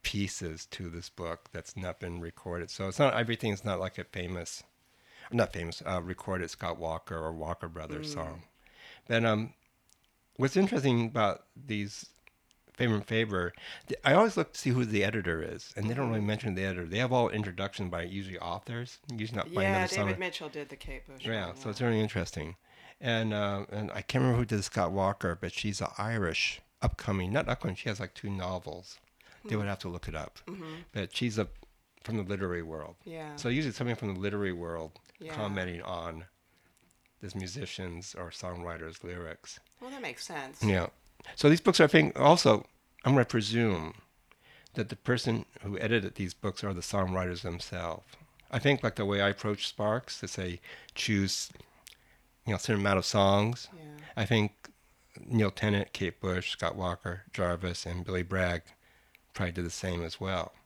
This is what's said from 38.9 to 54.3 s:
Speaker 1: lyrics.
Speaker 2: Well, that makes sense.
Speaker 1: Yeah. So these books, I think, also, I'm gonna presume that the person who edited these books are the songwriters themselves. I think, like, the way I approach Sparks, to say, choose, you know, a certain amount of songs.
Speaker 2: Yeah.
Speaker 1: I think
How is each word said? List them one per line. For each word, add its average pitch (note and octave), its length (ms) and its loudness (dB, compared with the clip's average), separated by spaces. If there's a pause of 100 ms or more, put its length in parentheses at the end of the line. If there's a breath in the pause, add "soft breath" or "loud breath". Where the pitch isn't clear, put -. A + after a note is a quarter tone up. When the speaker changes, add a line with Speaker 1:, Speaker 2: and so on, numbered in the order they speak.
Speaker 1:
lyrics. F2 560 -10 (200)
Speaker 2:
Well, B3 120 -12
that C#4 100 -12
makes C#3+ 240 -10
sense. C#3+ 380 -8
Speaker 1:
Yeah. F#2+ 240 4 (480 loud breath)
So D3 140 8
these E3 120 8
books, - 180 6
I D#3 80 12
think, D3+ 320 6
also, C3+ 480 8 (360)
I'm C3 100 6
gonna B2+ 120 8
presume G#2 680 2 (800 loud breath)
that - 140 -2
the - 60 -8
person A#2 500 2 (180)
who G2+ 160 -4
edited G#2+ 360 2
these F#2 200 -4
books - 280 -4
are G2 100 -2
the F2 80 -4
songwriters F#2 600 0
themselves. F2 640 -6 (460)
I B2+ 80 0
think, C#3 240 4
like, A2+ 120 0
the G#2+ 100 0
way G2 160 2
I G2+ 80 6
approach G#2 380 -2
Sparks, A2 520 -2
to - 80 -8
say, F2+ 320 -4 (340 loud breath)
choose, - 580 2 (920 soft breath)
you A#2 60 -2
know, F#2+ 60 2
a - 20 -2
certain G#2 220 2
amount G2 180 6
of F2 60 -2
songs. G#2 720 4
Speaker 2:
Yeah. D3+ 280 -16 (120)
Speaker 1:
I G#2+ 100 0
think G#2+ 260 6 (680)